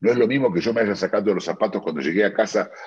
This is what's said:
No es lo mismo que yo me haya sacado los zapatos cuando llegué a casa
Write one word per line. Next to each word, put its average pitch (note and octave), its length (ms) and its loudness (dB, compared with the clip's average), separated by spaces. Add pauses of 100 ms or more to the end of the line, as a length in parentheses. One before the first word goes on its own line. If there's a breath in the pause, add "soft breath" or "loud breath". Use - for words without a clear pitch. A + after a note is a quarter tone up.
No G#2+ 100 2
es A#2+ 60 2
lo A#2 100 4
mismo B2+ 260 0
que E2+ 80 0
yo A#2 120 -2
me A2+ 100 2
haya G2+ 120 0
sacado G2 400 0
los F#2 100 -2
zapatos F#2+ 380 -2
cuando D#2 180 -4
llegué E2+ 240 0
a G2 80 0
casa G#2+ 380 0 (160 loud breath)